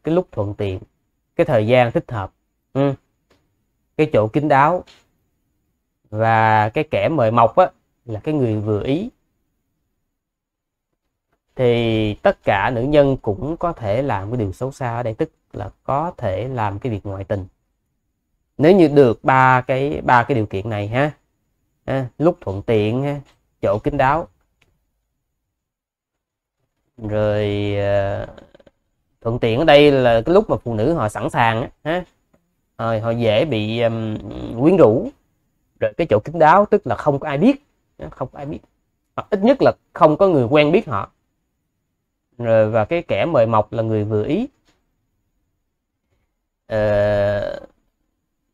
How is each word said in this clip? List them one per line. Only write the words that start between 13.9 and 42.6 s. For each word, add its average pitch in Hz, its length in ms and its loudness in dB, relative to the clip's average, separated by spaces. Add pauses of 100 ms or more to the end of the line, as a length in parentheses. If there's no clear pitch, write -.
làm 104 280 -6
cái 123 80 -4
điều 98 140 -4
xấu 131 200 -8
xa 117 240 -8
ở 123 60 -8
đây, 113 120 -6
tức 160 160 -6 (220)
là 104 180 -12 (140)
có 156 320 -4
thể 104 320 -6
làm 107 300 -4
cái 123 140 -6
việc 101 140 -8
ngoại 98 180 -10
tình. 98 220 -6 (1120)
Nếu 165 180 6
như 165 120 6
được 139 360 4
ba 131 360 4
cái, 135 440 -4
ba 123 180 4
cái 139 120 -2
điều 107 120 0
kiện 98 240 -8
này 104 180 -6
ha, 135 220 -2 (760)
ha, 131 200 -4 (120)
lúc 170 220 0
thuận 101 220 -8
tiện 113 400 0
ha, 143 180 -6 (420)
chỗ 104 160 -2
kín 147 180 -6
đáo, 139 320 0 (2750)
rồi, 104 840 -2
ờ, 101 480 -2 (960)
thuận 117 180 -4
tiện 117 200 0
ở 160 60 0
đây 147 280 8
là 120 340 4
cái 165 80 2
lúc 208 160 2
mà 127 60 0
phụ 117 180 -6
nữ 117 180 0
họ 123 160 -2
sẵn 110 220 -6
sàng 117 320 0
á, - 60 -8 (160)
ha, 175 200 -4 (760)
rồi 113 220 -4
họ 117 100 -4
dễ 117 340 2
bị, 113 360 -2
ừm, 113 380 -2 (420)
quyến 175 160 4
rũ, 151 320 4 (720)
rồi 107 160 -2
cái 165 140 -2
chỗ 165 100 4
kín 156 180 -10
đáo 175 320 4
tức 202 160 0
là 113 100 -2
không 143 220 -2
có 151 100 -8
ai 143 100 -4
biết, 269 280 0 (440)
không 135 220 -12
có 147 60 -18
ai 143 80 -14
biết, 135 120 -12 (580)
hoặc 131 140 -10
ít 196 120 -2
nhất 262 180 2
là 131 120 4 (200)
không 156 240 4
có 196 120 4
người 143 160 4
quen 147 280 2
biết 214 160 0
họ, 98 220 -6 (1300)
rồi 113 320 2